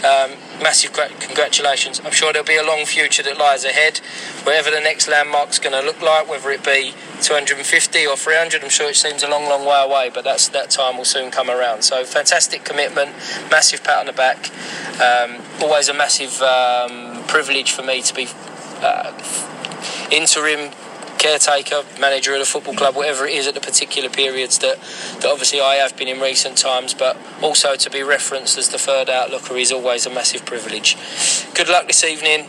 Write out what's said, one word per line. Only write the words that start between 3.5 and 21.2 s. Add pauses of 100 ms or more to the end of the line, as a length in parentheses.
ahead, (440)
whatever
the
next
landmark's
gonna
look
like,
whether
it
be (280)
two
hundred
and
fifty
or
three
hundred,
I'm
sure
it
seems
a
long,
long
way
away,
but
that's,
that
time
will
soon
come
around.
So
fantastic
commitment, (380)
massive
pat
on
the
back. (480)
Um, (200)
always
a
massive,
um,
privilege
for
me
to
be, (540)
uh, (1000)
interim (460)
caretaker, (160)